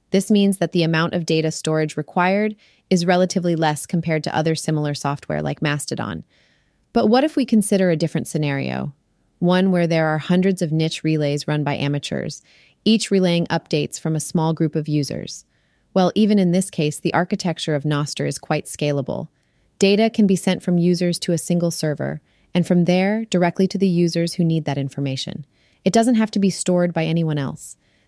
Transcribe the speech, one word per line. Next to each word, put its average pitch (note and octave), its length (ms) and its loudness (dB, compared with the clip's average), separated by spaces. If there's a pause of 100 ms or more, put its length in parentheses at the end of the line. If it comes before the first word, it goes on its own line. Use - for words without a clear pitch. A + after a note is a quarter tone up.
(120)
This F#3+ 180 2
means G3+ 260 4
that E3+ 160 -2
the F3 100 2
amount D#3+ 300 0
of E3+ 140 -2
data D#3+ 240 0
storage D#3 480 -2
required G3 580 0 (320)
is F3 160 2
relatively F3+ 500 2
less D#3 300 0
compared D#3+ 400 -2
to - 100 -6
other D#3+ 200 0
similar D3+ 400 -2
software C#3+ 480 -6
like D3 180 -6
Mastodon. C#3+ 640 -6 (720)
But A3+ 140 2
what B3+ 140 4
if D#4 140 0
we C4+ 80 2
consider G3 460 2
a D#3+ 60 2
different D#3 320 -2
scenario? C#3 680 -4 (460)
One F#3 320 4
where F3 140 2
there D#3+ 200 2
are D#3 100 0
hundreds F3+ 460 0
of D#3 100 -2
niche D#3+ 320 -2
relays D3 420 0
run D3+ 180 -2
by C#3+ 120 -2
amateurs, C#3+ 640 -4 (460)
each A3 240 2
relaying F3 380 2
updates D3+ 520 -2
from D#3+ 160 -2
a D#3 40 -4
small D#3+ 340 0
group D#3 200 -2
of D3+ 140 -4
users. - 560 -4 (480)
Well, F#3 220 2
even G#3 240 4
in F3+ 140 2
this F#3 160 0
case, D3+ 320 -4
the - 140 -2
architecture E3+ 600 -2
of C#3+ 100 -2
Nostr D3 440 -2
is C#3+ 100 -6
quite - 280 -4
scalable. - 600 -4 (500)
Data G#3 320 4
can A3 160 4
be F#3+ 100 4
sent - 260 -2
from F3+ 140 2
users F3 440 2
to - 120 -2
a E3 60 0
single F3 320 0
server, D3 500 -4 (320)
and F3 140 2
from F3 180 4
there, F#3+ 400 2
directly F3 440 2
to G3 100 -6
the G3 100 2
users E3+ 460 0
who F3 100 0
need D#3+ 220 0
that C#3 100 -2
information. C#3 680 -6 (400)
It F#3 80 2
doesn't A3+ 220 4
have A3 160 2
to G#3 60 0
be G3 120 2
stored F3 420 0
by D#3+ 140 -2
anyone D#3+ 320 0
else. C#3+ 400 -8 (300)